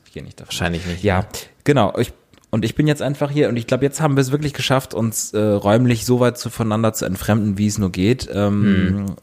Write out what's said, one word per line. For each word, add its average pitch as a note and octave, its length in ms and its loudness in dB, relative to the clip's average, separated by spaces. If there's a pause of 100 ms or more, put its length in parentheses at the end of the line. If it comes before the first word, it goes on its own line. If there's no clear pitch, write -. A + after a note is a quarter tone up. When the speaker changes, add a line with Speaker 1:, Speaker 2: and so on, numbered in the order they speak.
Speaker 1:
Ich - 60 -20
gehe D#2 120 -14
nicht - 180 -20
davon - 80 -18
Speaker 2:
Wahrscheinlich E2+ 340 -4
Speaker 1:
aus. F2+ 60 -8
Speaker 2:
nicht, F2 140 -6
Speaker 1:
Ja, F#2+ 180 2
Speaker 2:
ne? G2 40 -4 (380)
Speaker 1:
genau. B2+ 340 2
Ich, A#2 140 -2 (400)
und A2 140 0
ich A2+ 100 -4
bin D3 100 2
jetzt D3 160 0
einfach C#3+ 300 -2
hier C#3+ 180 2
und A#2+ 60 -2
ich A#2 100 -4
glaub, B2+ 160 0
jetzt C#3 200 -2
haben D3 160 2
wir C#3 40 6
es C3 100 0
wirklich D3 220 -2
geschafft, C3 400 -2
uns, - 400 -4
äh, G#2+ 60 0
räumlich G#2+ 680 2
so B2 140 4
weit A#2+ 180 2
zu, - 140 -8
voneinander A2 420 0
zu - 120 -4
entfremden, G#2 520 0
wie G#2 80 2
es G#2 140 0
nur F#2+ 120 0
geht. G#2 400 0
Ähm, F#3 920 0